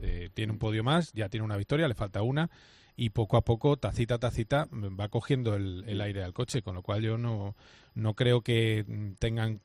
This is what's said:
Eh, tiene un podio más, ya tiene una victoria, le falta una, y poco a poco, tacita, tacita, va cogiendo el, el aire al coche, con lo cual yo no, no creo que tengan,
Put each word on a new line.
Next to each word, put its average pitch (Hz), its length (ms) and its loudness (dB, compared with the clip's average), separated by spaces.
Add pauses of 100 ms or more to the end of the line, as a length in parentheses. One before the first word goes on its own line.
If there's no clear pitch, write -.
Eh, 87 320 -2
tiene 110 180 -2
un 107 60 -4
podio 110 240 0
más, 156 300 2
ya 107 160 -2
tiene 110 180 -4
una 107 100 -2
victoria, 147 300 2
le 117 80 0
falta 101 280 -2
una, 143 280 0 (460)
y 120 140 0
poco 117 260 2
a 113 60 6
poco, 139 340 4
tacita, 117 420 0
tacita, 123 540 0
va 104 360 -4
cogiendo 120 460 0
el, 95 320 -4
el 104 140 -2
aire 101 240 -4
al 90 100 -8
coche, 123 280 -2
con 98 120 -8
lo 90 80 -8
cual 104 200 -2
yo 110 140 0
no, 110 380 -2 (400)
no 107 200 0
creo 123 280 4
que 110 420 2 (360)
tengan, 113 440 0